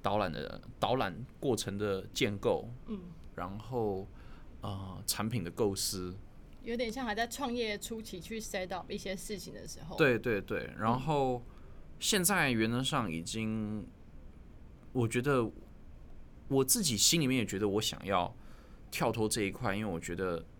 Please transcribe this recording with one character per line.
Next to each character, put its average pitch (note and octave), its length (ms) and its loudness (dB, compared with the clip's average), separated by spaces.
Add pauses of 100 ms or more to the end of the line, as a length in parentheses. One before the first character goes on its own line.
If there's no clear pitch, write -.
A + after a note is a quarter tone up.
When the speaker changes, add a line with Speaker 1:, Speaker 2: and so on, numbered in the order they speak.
Speaker 1:
导 G2+ 160 4
览 F#2 120 2
的， C2+ 300 -6 (180)
导 G#2+ 180 4
览 G2 180 2 (240)
过 C3 160 4
程 G2+ 240 -4
的 G2 340 0
建 G#2 240 2
构， G2+ 320 2 (160)
Speaker 2:
嗯。 G#3 140 -4 (340)
Speaker 1:
然 F#2 240 -6
后， G#2+ 500 0 (540)
呃， F#2+ 460 -6
产 G#2 200 0
品 A2+ 160 -2
的 E2 60 -4
构 G2 260 0
思。 F2+ 400 -4 (460)
Speaker 2:
有 A#3 160 -4
点 A3+ 140 -2
像 B3+ 120 -4
还 A3 120 -2
在 A3+ 100 0
创 A#3+ 260 -4
业 A3+ 240 -2
初 A3+ 240 -8
期 A3+ 200 -10
去 A3+ 200 -8
set F#3 320 -4
up F3+ 200 -6
一 F#3 40 -4
些 G3 200 -4
事 G#3 200 -6
情 F3 160 -10
的 D#3+ 160 -12
时 - 140 -10
候。 - 160 -8
Speaker 1:
对， B2+ 220 6
对， A2 200 2
对， D2+ 360 -2
Speaker 2:
嗯。 - 60 -6
Speaker 1:
然 A#2 200 4
后 C3 420 2 (560)
现 G3 240 4
在 E3+ 280 6
原 A2 180 6
则 A#2+ 140 2
上 B2+ 280 2
已 E2 120 -2
经， A2 600 -2 (1080)
我 A#2+ 140 4
觉 A#2+ 160 2
得 B2+ 260 4 (1000)
我 C3+ 140 6
自 G3 200 4
己 C#3 120 4
心 E3 240 6
里 D3 60 6
面 C3 140 4
也 A2+ 40 2
觉 G2 140 -2
得 G#2 100 4
我 G2+ 140 4
想 - 240 -2
要 F#2 260 2 (600)
跳 B2+ 200 2
脱 A2 160 2
这 A2 140 2
一 G2+ 80 2
块， G2 260 0
因 G#2 80 -2
为 G#2 80 -2
我 E2 80 -2
觉 F2 160 -4
得 F2 300 0 (140)